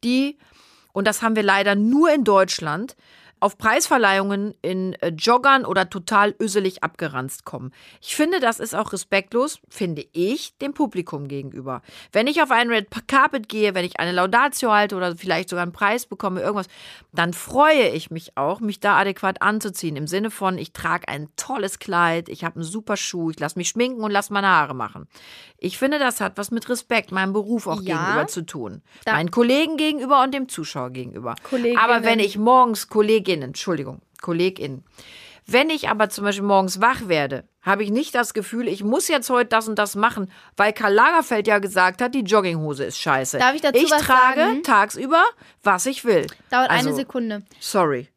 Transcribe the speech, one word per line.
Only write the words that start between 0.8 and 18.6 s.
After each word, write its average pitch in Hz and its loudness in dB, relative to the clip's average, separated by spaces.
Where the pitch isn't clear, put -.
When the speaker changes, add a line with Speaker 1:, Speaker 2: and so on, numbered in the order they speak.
Speaker 1:
und 202 -2
das 214 0
haben 226 2
wir 214 2
leider 202 4
nur 269 4
in 294 4
Deutschland, 190 2
auf - 0
Preisverleihungen 202 2
in, 185 -4
äh, - -4
Joggern 247 4
oder 185 -2
total 202 0
öselig 196 -2
abgeranzt 143 -8
kommen. 127 -12
Ich - -10
finde, 339 2
das 233 0
ist - -8
auch 202 -4
respektlos, 202 -2
finde 165 -6
ich, 196 -4
dem 277 -6
Publikum 175 -4
gegenüber. 135 -10
Wenn 220 2
ich 294 2
auf 294 2
einen 233 2
Red 220 0
Carpet 262 2
gehe, 208 0
wenn 180 -2
ich - -8
eine 170 0
Laudatio 226 2
halte 208 2
oder 180 -4
vielleicht 180 -4
sogar 180 -4
einen 175 -6
Preis 214 -2
bekomme, 185 -6
irgendwas, 202 -2
dann 170 -2
freue 277 4
ich 156 -6
mich - -12
auch, 151 -2
mich 208 -6